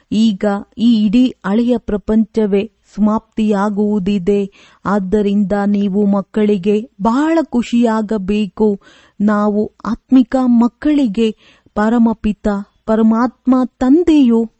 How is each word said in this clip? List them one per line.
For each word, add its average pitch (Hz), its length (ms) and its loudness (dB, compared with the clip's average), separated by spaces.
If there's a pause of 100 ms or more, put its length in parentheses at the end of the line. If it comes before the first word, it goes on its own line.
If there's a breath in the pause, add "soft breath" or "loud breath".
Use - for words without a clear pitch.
(120)
ಈಗ 208 320 0 (340)
ಈ 220 280 2
ಇಡೀ 240 280 2 (120)
ಹಳೆಯ 233 320 0
ಪ್ರಪಂಚವೇ 208 920 -2 (240)
ಸಮಾಪ್ತಿಯಾಗುವುದಿದೆ. 208 1600 -2 (340 soft breath)
ಆದ್ದರಿಂದ 202 680 -2 (140)
ನೀವು 202 400 0
ಮಕ್ಕಳಿಗೆ 208 840 -2 (120)
ಬಹಳ 294 400 0
ಖುಷಿಯಾಗಬೇಕು. 214 1400 -2 (400 soft breath)
ನಾವು 208 520 0 (120)
ಆತ್ಮಿಕ 254 600 0
ಮಕ್ಕಳಿಗೆ 233 920 0 (380 soft breath)
ಪರಮಪಿತ 220 760 0 (380)
ಪರಮಾತ್ಮ 226 680 0 (100)
ತಂದೆಯು 254 960 2